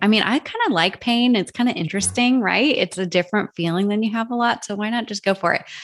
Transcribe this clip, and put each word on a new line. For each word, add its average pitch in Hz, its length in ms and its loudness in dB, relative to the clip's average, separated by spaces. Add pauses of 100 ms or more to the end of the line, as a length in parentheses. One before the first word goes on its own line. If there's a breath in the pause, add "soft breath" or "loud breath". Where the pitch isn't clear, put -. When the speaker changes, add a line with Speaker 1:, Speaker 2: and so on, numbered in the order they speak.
Speaker 1:
I 196 80 6
mean, 214 140 4
I 247 160 0
kinda 440 340 -2
like 180 280 2
pain. 240 360 2
It's 185 140 -2
kinda 240 220 0
Speaker 2:
Mm-hmm. - 80 -8
Speaker 1:
interesting, 240 600 0
right? 208 380 2
It's - 180 -2
a 185 100 -2
different 180 480 0
feeling 175 340 0
than 208 140 0
you 220 100 -2
have 226 180 -4
a 240 60 -4
lot. 233 280 -2
So 208 100 -8
why 208 140 -4
not 233 180 -2
just 202 160 -10
go 196 120 0
for 170 180 0
it? - 120 -4 (200 loud breath)